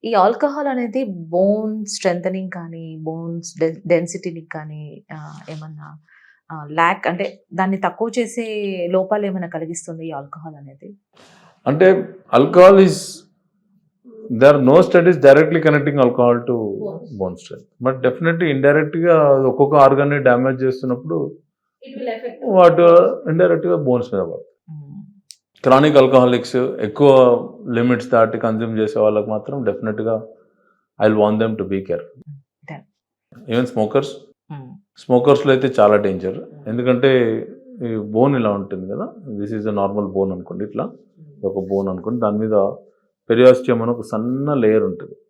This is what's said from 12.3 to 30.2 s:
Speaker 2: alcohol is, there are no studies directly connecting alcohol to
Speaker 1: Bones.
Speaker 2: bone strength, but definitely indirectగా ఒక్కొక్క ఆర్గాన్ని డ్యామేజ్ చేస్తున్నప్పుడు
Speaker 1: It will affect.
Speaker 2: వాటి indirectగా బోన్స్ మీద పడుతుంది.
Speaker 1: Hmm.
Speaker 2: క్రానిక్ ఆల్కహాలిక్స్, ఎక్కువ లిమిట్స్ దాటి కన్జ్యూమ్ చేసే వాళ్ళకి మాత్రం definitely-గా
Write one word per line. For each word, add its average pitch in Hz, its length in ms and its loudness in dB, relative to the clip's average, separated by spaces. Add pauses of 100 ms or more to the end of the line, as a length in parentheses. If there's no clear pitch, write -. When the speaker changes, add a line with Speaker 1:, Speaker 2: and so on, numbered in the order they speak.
Speaker 2:
alcohol 180 380 8 (100)
is, 160 100 -2 (1400)
there 139 140 10
are 139 160 0
no 147 40 6 (120)
studies 175 300 4 (100)
directly 156 360 6
connecting 147 400 0
alcohol 120 340 2 (120)
to 123 60 -2 (280)
Speaker 1:
Bones. - 260 -12 (120)
Speaker 2:
bone 90 200 -6
strength, - 280 -20 (160)
but 131 100 -2 (100)
definitely 165 500 -2
indirectగా 151 600 2 (340)
ఒక్కొక్క 135 260 0 (100)
ఆర్గాన్ని 143 420 2
డ్యామేజ్ 127 380 2
చేస్తున్నప్పుడు 131 520 -6 (680)
Speaker 1:
It - 100 -18
will 240 180 -8
affect. 233 240 -14 (180)
Speaker 2:
వాటి 175 280 6 (460)
indirectగా 170 460 0 (100)
బోన్స్ 123 260 -2
మీద 95 180 -4
పడుతుంది. - 160 -16 (240)
Speaker 1:
Hmm. 147 280 -18 (640)
Speaker 2:
క్రానిక్ 143 340 6
ఆల్కహాలిక్స్, 127 580 4 (320)
ఎక్కువ 143 220 2 (680)
లిమిట్స్ 120 380 -2
దాటి 113 300 2
కన్జ్యూమ్ 113 340 -4
చేసే 107 200 -2
వాళ్ళకి 107 300 0
మాత్రం 107 280 -8 (120)
definitely-గా 110 460 -6 (880)